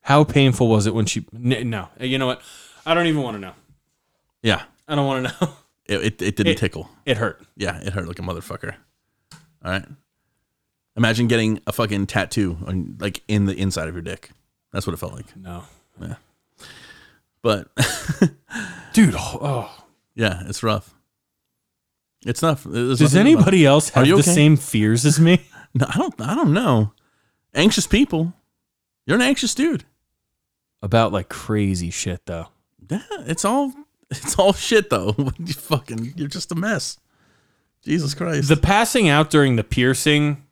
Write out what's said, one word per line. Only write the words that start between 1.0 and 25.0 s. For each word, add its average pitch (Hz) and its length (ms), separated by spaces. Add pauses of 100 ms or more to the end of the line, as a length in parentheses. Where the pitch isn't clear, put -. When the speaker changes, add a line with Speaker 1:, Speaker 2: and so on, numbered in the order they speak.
Speaker 1:
she, 101 300
n-, 123 340
no, 104 220 (100)
you 131 160
know 135 100
what? 127 140 (460)
I 165 80
don't 170 120
even 156 140
wanna 117 180
know. 92 140 (880)
Speaker 2:
Yeah. 104 200 (260)
Speaker 1:
I 151 60
don't 143 120
wanna 131 340
know. 160 160
<laughs> - 60 (240)
Speaker 2:
It, 101 180
it, 110 180
it 98 140
didn't 101 160
Speaker 1:
It - 60
Speaker 2:
tickle. 95 300 (160)
Speaker 1:
it 127 120
hurt. 104 260 (140)
Speaker 2:
Yeah, 92 240
it 95 120
hurt 90 140
like 87 140
a - 20
motherfucker. 90 540 (880)
All 90 80
right. 95 120 (1080)
Imagine 113 320
getting 110 400
a 104 60
fucking 101 340
tattoo 92 580
on, 90 360
like, 98 260
in 104 200
the 98 100
inside 90 320
of 85 60
your 85 80
dick. 87 280 (420)
That's - 140
what 90 80
it 80 40
felt 90 160
like. - 220
Speaker 1:
No. 87 280 (360)
Speaker 2:
Yeah. 90 140 (1300)
But 104 320
<laughs> - 1160
Speaker 1:
Dude, 190 260
oh, - 220
oh. 131 440 (300)
Speaker 2:
Yeah, 95 320
it's - 160
rough. 107 320 (1300)
It's 120 140
tough. 160 240
There's 120 380
Speaker 1:
Does 147 120
Speaker 2:
nothing 208 200
about 311 80
Speaker 1:
anybody 190 240
Speaker 2:
it. 139 40
Speaker 1:
else 147 220
Speaker 2:
Are - 100
Speaker 1:
have 131 60
Speaker 2:
you 165 80
Speaker 1:
the 196 80
Speaker 2:
okay? 170 100
Speaker 1:
same 151 240
fears 113 480